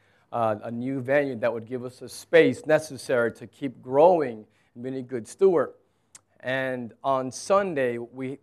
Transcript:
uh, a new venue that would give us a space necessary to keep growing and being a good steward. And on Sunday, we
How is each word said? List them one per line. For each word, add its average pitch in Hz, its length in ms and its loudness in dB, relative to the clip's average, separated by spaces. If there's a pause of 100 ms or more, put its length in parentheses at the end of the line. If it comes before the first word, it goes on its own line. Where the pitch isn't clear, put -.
(340)
uh, 113 300 0
a 117 60 -12
new 127 300 -6
venue 135 380 0
that 113 160 -2
would 110 120 -10
give 123 200 -10
us - 160 -14
a 120 80 -18
space - 560 4
necessary 135 720 0
to 117 120 -16
keep - 340 -10
growing 131 640 2 (300)
and 120 80 -14
being 131 120 -8
a 135 60 -8
good 120 280 -10
steward. 170 420 2 (720)
And 127 520 -4 (100)
on 131 300 -2
Sunday, 151 640 0
we 127 460 -10